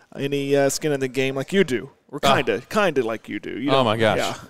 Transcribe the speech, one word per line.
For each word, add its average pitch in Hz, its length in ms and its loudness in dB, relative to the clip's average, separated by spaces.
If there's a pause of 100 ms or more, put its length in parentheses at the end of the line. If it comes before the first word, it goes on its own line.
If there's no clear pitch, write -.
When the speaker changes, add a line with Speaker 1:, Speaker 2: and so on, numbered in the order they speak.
(160)
Speaker 1:
any, 139 400 -2
uh, 139 140 4
skin 147 240 -2
in 135 80 -2
the 135 80 -2
game 135 260 -2
like 135 160 -6
you 190 140 4
do. 127 240 -4 (200)
We're - 140 -12
Speaker 2:
Ah. 139 120 6
Speaker 1:
kinda, 120 340 0
kinda 170 340 2
like 110 240 -6
you 104 140 -8
do. 90 180 -10
You 135 120 -2
Speaker 2:
Oh, 135 80 4
Speaker 1:
know? 131 40 4
Speaker 2:
my 110 140 2
gosh. 107 220 2
Speaker 1:
Yeah. - 160 -2 (140)